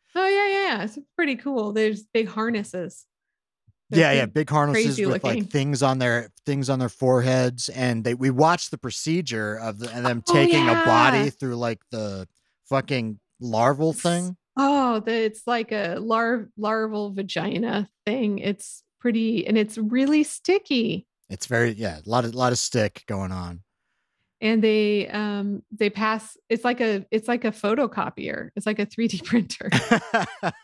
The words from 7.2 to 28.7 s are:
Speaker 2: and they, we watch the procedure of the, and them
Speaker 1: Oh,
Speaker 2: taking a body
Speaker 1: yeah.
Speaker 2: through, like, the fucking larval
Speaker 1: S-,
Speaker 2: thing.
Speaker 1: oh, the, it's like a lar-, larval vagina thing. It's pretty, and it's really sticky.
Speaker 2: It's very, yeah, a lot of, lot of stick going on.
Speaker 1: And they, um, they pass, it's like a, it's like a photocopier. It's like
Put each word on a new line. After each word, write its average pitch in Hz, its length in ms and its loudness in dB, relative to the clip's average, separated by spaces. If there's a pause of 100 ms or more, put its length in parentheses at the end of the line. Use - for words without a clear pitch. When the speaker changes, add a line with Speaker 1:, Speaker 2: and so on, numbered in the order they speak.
Speaker 2:
and 123 360 -2
they, 120 100 0
we 131 160 0
watch 156 400 2
the 151 80 -10
procedure 120 800 -4
of 110 220 -8
the, 120 120 -8
and 120 140 -4
them 120 220 0
Speaker 1:
Oh, - 40 2
Speaker 2:
taking 139 360 6
a - 60 4 (120)
body 131 380 6
Speaker 1:
yeah. 139 60 0
Speaker 2:
through, 127 260 -6
like, 117 240 -2 (100)
the 101 360 -6 (380)
fucking 123 560 -2 (200)
larval 127 500 4
Speaker 1:
S-, 151 100 -6
Speaker 2:
thing. 175 360 -2 (200)
Speaker 1:
oh, 269 440 2
the, 220 120 -4
it's 220 340 -2
like 233 260 -2
a 196 260 -2
lar-, 226 600 0
larval 214 540 -2
vagina 190 760 -4 (160)
thing. 208 340 -2
It's - 440 -6 (180)
pretty, 226 460 0
and 220 100 2
it's 214 220 0
really 262 460 2
sticky. 233 840 -2 (240)
Speaker 2:
It's - 160 -10
very, 117 260 2
yeah, 101 320 -6
a 98 40 -12
lot 120 160 2
of, 117 100 -6
lot 127 180 2
of 120 60 0
stick - 480 -2
going 95 260 -6
on. 90 300 -10 (800)
Speaker 1:
And 220 220 2
they, 208 440 2
um, 202 600 -6
they 208 200 -2
pass, 214 460 -4 (120)
it's 226 160 -2
like 247 160 0
a, 208 300 0
it's 220 180 -2
like 240 160 -2
a 214 80 2
photocopier. 208 1040 -4
It's 208 100 -8
like 214 120 -2